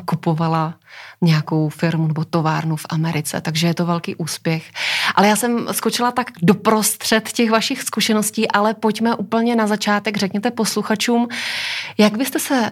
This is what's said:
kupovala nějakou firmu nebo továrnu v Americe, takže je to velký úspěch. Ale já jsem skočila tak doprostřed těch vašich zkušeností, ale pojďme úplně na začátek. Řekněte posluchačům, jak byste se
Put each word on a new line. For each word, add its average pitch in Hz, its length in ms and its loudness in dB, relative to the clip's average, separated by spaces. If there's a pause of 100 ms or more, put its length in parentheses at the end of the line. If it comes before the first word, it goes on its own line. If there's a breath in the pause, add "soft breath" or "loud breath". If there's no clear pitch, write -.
kupovala 160 680 0 (480 loud breath)
nějakou 156 480 2
firmu 160 380 0
nebo 156 180 -2
továrnu 160 500 0
v 151 140 -8
Americe, 160 520 -2
takže 165 260 -2
je 170 60 2
to 170 120 -2
velký 170 300 -4
úspěch. 160 560 -6 (440 loud breath)
Ale 196 120 6
já 208 80 4
jsem 240 360 0
skočila 240 400 -2
tak 247 200 -2 (100)
doprostřed 214 880 2
těch 233 200 2
vašich 226 300 0
zkušeností, 214 680 0
ale 208 220 2
pojďme 220 420 0
úplně 226 400 0
na 220 120 2
začátek. 208 500 0
Řekněte 202 340 0
posluchačům, 226 760 0 (680 loud breath)
jak 214 200 4
byste 269 220 -2
se 247 320 0